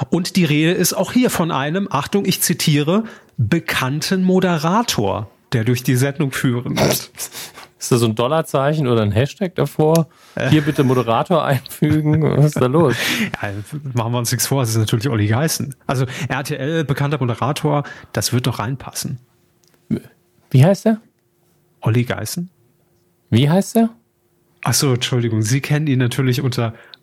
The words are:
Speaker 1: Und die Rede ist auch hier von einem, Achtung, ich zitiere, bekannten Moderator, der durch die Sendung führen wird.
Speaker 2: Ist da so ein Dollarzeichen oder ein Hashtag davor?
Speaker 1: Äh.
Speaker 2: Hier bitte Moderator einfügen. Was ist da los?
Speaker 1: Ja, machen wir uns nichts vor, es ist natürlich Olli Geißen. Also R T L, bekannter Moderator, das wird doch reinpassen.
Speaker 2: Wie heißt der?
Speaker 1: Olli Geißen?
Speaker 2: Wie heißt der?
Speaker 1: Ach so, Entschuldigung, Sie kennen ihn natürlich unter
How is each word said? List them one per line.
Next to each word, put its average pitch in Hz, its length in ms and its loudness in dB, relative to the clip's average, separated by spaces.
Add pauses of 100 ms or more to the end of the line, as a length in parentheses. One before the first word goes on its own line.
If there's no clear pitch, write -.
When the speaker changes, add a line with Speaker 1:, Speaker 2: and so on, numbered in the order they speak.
(100)
Speaker 1:
Und 175 260 -2
die 180 80 4
Rede 156 280 2
ist 180 220 0
auch - 180 -4
hier 247 180 2
von 165 220 -2
einem, 156 380 -2
Achtung, 196 360 -2
ich - 160 -2
zitiere, 160 600 2 (340)
bekannten 156 880 -2
Moderator, 170 1040 0 (220)
der 113 120 0
durch 120 180 0
die 127 140 0
Sendung 139 360 0
führen 123 460 -2
wird. - 320 0 (680)
Speaker 2:
Ist - 140 -10
da 127 60 6
so 117 80 2
ein 110 80 0
Dollarzeichen 143 720 0
oder 117 140 4
ein 101 100 2
Hashtag 139 420 -2
davor? 156 540 2 (260)
Speaker 1:
Äh. 127 140 -4
Speaker 2:
Hier 147 140 4
bitte 147 200 0
Moderator 127 640 2
einfügen. 151 760 0
Was 143 240 4
ist 147 100 -2
da 127 120 2
los? 139 260 4 (480)
Speaker 1:
Ja, 107 80 -6 (420)
machen 117 220 -2
wir 123 40 0
uns 117 140 -2
nichts 120 140 -2
vor, 135 160 0
es 113 80 -2
ist 110 80 0
natürlich 113 320 0
Olli 107 160 2
Geißen. 139 480 -2 (120)
Also 131 200 -2 (220)
R 135 160 -4
T 147 100 -6
L, 147 300 -2
bekannter 143 340 -2
Moderator, 139 640 0 (320)
das - 180 -2
wird 123 140 0
doch 117 140 -2
reinpassen. - 580 -8 (1300)
Speaker 2:
Wie 131 140 6
heißt - 220 2
der? 220 140 2 (840)
Speaker 1:
Olli 120 220 0
Geißen? 175 440 -6 (840)
Speaker 2:
Wie 131 200 4
heißt 190 260 0
der? 226 140 4 (720)
Speaker 1:
Ach 131 100 0
so, 139 200 2
Entschuldigung, 117 480 0
Sie 120 180 0
kennen 151 260 0
ihn 131 120 2
natürlich 127 420 0
unter 120 320 -2 (300)